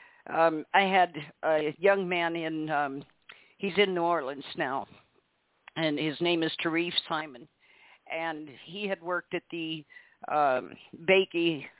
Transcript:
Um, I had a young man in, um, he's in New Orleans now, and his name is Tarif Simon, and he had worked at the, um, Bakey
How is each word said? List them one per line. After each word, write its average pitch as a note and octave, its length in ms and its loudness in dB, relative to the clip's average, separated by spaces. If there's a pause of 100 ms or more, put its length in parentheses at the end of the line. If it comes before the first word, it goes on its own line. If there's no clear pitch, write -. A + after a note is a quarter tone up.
(340)
Um, D#3+ 400 2
I F#3+ 80 8
had F#3 320 4 (320)
a D#3 320 2
young G3 320 4
man E3+ 260 0
in, D#3+ 340 -4
um, C#3+ 340 -2 (540)
he's F#3+ 200 -4
in G3 160 4
New F3 80 -2
Orleans C#3+ 420 -2 (140)
now, C3 300 -4 (880)
and D#3 220 0
his D3 200 -2
name E3+ 220 2
is D#3+ 100 0 (120)
Tarif E3 300 -2 (140)
Simon, D#3 400 -8 (640)
and D#3 380 -4 (160)
he G3+ 220 -6
had F#3 140 -4
worked F3 320 -4
at F3 180 -4
the, D#3+ 340 -8 (440)
um, C3 420 2 (360)
Bakey E3+ 560 4 (160)